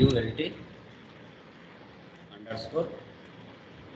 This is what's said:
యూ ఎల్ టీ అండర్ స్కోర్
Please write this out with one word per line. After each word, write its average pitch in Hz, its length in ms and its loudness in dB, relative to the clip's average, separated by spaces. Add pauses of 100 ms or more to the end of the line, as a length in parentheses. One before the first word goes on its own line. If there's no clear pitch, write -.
యూ 139 60 12 (140)
ఎల్ 110 180 2
టీ 165 80 4 (1900)
అండర్ 107 280 -6
స్కోర్ 156 260 2 (1080)